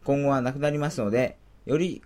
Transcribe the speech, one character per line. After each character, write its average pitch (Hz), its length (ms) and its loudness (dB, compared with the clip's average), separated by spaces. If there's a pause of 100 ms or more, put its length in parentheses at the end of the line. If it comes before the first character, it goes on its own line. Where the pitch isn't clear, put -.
今 143 180 2
後 139 60 4
は 135 120 2
な 123 120 -2
く 139 60 -8
な 147 100 0
り 147 80 -2
ま 147 120 0
す 139 120 -4
の 104 100 0
で、 123 260 0 (280)
よ 139 120 0
り 175 280 -2